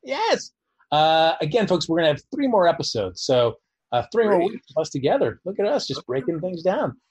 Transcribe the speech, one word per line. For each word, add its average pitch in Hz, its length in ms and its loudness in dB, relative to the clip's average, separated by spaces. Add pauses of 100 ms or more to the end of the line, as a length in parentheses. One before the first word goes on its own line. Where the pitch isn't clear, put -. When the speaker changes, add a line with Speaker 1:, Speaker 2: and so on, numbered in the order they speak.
Speaker 1:
Yes. - 500 -2 (380)
Uh, 160 520 4
again, 196 240 0
folks, 180 240 0
we're 165 80 2
gonna 165 100 4
have 143 140 0 (120)
three 277 140 0
more 202 180 4
episodes. 123 580 -2
So, 120 320 2 (360)
uh, 120 180 0
three 226 140 2
more 202 140 4
Speaker 2:
Great. 175 140 0
Speaker 1:
weeks - 220 -16
of 156 60 0
us 156 80 -4
together. 147 560 0
Look 190 160 -8
at 196 60 0
us, 240 200 -2
just - 200 -8
breaking 151 340 -4
things 180 220 -8
down. 185 360 -2 (120)